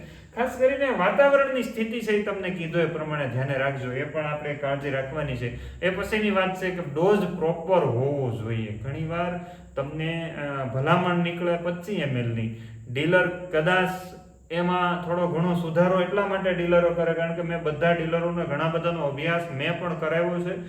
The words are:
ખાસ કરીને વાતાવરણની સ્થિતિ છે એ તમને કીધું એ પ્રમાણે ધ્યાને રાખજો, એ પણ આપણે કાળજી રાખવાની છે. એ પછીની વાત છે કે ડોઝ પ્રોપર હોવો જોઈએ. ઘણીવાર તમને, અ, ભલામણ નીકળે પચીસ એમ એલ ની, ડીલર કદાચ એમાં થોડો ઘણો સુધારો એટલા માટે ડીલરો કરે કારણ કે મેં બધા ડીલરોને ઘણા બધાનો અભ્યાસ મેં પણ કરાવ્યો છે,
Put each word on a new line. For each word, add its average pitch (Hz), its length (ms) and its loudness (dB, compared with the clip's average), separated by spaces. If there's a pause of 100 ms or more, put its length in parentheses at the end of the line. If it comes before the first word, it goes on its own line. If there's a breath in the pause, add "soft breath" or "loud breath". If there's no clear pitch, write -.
(360 loud breath)
ખાસ 247 220 -2
કરીને 269 320 4
વાતાવરણની 262 720 4
સ્થિતિ 226 380 -4
છે 214 120 -2
એ 202 100 4
તમને 190 280 -4
કીધું 165 320 -2
એ 156 40 2
પ્રમાણે 151 420 -2
ધ્યાને 131 260 -2
રાખજો, 131 380 -2
એ 139 120 -2
પણ 151 200 -4
આપણે 147 300 -4
કાળજી 139 360 -2
રાખવાની 135 460 -2
છે. - 440 -8
એ 175 100 2
પછીની 208 400 0
વાત 185 300 2
છે 185 100 -2
કે 160 240 -6
ડોઝ 190 240 6
પ્રોપર 170 640 2
હોવો 123 580 0
જોઈએ. 110 360 -4
ઘણીવાર 165 600 -4 (360 loud breath)
તમને, 160 580 -4
અ, 143 300 -4
ભલામણ 170 540 4
નીકળે 175 380 0
પચીસ 175 420 -4
એમ 139 180 -2
એલ 117 120 -2
ની, 113 320 -4 (320 loud breath)
ડીલર 175 360 4
કદાચ 170 600 2 (600)
એમાં 175 540 0
થોડો 170 240 0
ઘણો 165 260 2
સુધારો 175 460 4
એટલા 196 260 2
માટે 190 260 0
ડીલરો 175 380 4
કરે 165 240 2
કારણ 165 200 -2
કે 175 80 -4
મેં 165 200 -4
બધા 156 300 2
ડીલરોને 170 520 0
ઘણા 147 240 0
બધાનો 165 340 -2
અભ્યાસ 156 400 0 (120)
મેં 165 260 -2
પણ 165 180 -4
કરાવ્યો 175 420 0
છે, 180 120 -4 (160 loud breath)